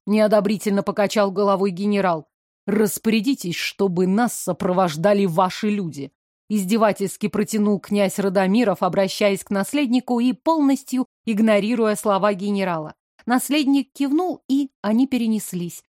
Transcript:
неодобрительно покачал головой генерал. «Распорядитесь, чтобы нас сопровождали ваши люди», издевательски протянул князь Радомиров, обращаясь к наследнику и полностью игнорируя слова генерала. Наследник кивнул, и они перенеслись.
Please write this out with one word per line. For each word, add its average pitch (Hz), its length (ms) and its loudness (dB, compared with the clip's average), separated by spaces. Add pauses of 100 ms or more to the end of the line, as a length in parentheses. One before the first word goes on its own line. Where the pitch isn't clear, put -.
неодобрительно 208 760 2
покачал 202 500 0
головой 196 380 0
генерал. 190 580 -2 (380)
«Распорядитесь, 208 880 0
чтобы 185 500 -2
нас 208 280 0
сопровождали 180 920 0
ваши 185 420 -2
люди», 156 440 -6 (360)
издевательски 208 800 0
протянул 208 540 0
князь 202 380 -2
Радомиров, 196 640 2
обращаясь 196 600 0
к - 80 -20
наследнику 240 720 0
и 247 120 2
полностью 269 720 0 (200)
игнорируя 214 720 2
слова 202 360 0
генерала. 190 640 -4 (320)
Наследник 269 640 0
кивнул, 302 560 -2
и 269 220 0 (120)
они 220 240 2
перенеслись. 220 840 -4